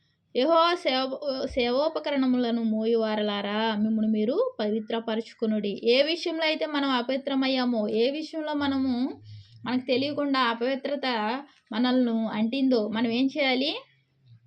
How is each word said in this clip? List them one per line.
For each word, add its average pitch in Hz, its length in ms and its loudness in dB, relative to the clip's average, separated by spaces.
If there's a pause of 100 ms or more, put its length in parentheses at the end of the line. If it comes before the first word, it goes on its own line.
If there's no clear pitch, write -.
(360)
"యెహోవా 330 400 4
సేవ-, 262 720 -2
సేవోపకరణములను 254 1160 0
మోయువారలారా, 220 1120 0
మిమ్మును 220 320 2
మీరు 247 520 0
పవిత్రపరచుకొనుడి." 220 1200 -2
ఏ 240 200 6
విషయంలో 330 420 -2
అయితే 311 200 0
మనం 285 240 -2
అపవిత్రమయ్యామో, 254 1000 0
ఏ 226 240 2
విషయంలో 302 420 -6
మనము, 269 680 -2 (440)
మనకు 254 200 -2
తెలియకుండా 277 540 0
అపవిత్రత 262 680 -2 (680)
మనల్ని 240 560 2
అంటిందో, 226 600 2
మనం 226 240 -2
ఏం 247 140 2
చేయాలి? 277 540 0 (680)